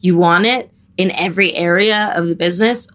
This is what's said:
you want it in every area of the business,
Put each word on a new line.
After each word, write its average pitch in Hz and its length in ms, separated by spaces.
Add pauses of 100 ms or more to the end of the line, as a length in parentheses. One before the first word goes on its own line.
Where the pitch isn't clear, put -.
you 180 160
want 175 300
it 247 240 (260)
in 185 160
every 180 420
area 202 640
of 170 100
the 170 100
business, 214 580